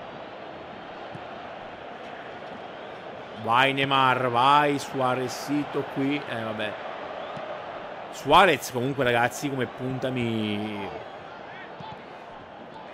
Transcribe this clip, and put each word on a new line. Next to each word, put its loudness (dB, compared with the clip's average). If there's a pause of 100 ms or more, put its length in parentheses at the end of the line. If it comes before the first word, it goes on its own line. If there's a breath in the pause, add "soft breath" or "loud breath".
(3500)
Vai 6
Neymar, 4
vai 6
Suarez, 0
zitto 0 (100)
qui, 2
eh, -4
vabbè. -2 (1400)
Suarez 8
comunque, 0
ragazzi, 4
come 0
punta -2
mi, 0 (2000)